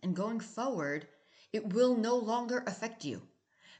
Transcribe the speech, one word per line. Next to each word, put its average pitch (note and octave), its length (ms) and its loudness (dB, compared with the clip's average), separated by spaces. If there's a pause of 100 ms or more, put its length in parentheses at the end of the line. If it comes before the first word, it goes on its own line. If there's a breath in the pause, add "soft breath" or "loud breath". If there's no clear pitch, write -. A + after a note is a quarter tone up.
And F3 140 0
going G#3+ 240 -2
forward, D#3 680 -4 (460 loud breath)
it G#3+ 200 -2
will B3 240 6
no A3+ 200 2
longer A#3+ 500 0
affect A3 380 -6
you. B2 180 -6 (580 loud breath)